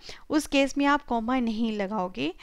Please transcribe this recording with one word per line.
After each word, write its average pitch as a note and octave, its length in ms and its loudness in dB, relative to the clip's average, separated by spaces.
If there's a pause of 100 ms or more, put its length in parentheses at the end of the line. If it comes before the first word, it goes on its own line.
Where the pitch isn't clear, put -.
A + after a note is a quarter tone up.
(300)
उस D4 160 2
केस C#4 320 2
में C#4+ 80 2
आप C#4+ 180 2
कॉमा A#3+ 340 0
नहीं A3+ 340 0
लगाओगे। G#3 720 -4